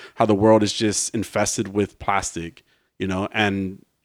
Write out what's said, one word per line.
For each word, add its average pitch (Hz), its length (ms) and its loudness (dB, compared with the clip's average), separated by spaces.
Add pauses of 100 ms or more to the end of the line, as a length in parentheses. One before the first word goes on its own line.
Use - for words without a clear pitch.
(160)
how 113 100 2
the 107 80 4
world 110 300 6
is 101 80 -2
just - 420 -2
infested 104 540 -2
with 101 320 -2
plastic, 87 640 -4 (340)
you 95 80 -4
know, 95 240 -4
and 98 540 -2 (200)